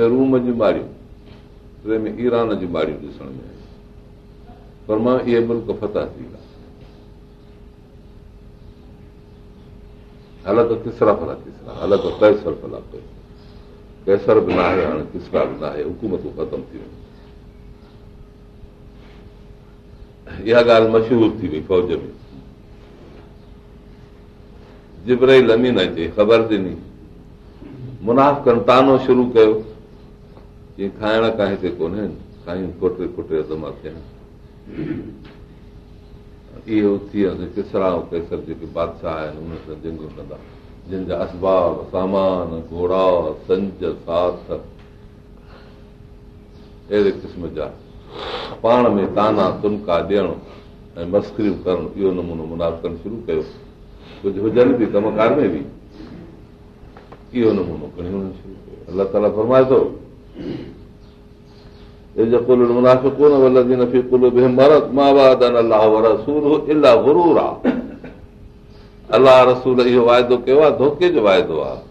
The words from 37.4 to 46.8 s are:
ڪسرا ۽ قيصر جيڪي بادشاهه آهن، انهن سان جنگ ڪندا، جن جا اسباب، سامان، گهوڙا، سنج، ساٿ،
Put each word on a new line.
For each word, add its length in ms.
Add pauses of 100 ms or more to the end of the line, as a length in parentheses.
ڪسرا ۽ 400 (140)
قيصر 260 (120)
جيڪي 260
بادشاهه 460
آهن، 180
انهن 200 (100)
سان 160
جنگ 140
ڪندا، 380 (540)
جن 160
جا 120
اسباب، 580 (160)
سامان، 680 (100)
گهوڙا، 600 (140)
سنج، 380 (200)
ساٿ، 460 (2500)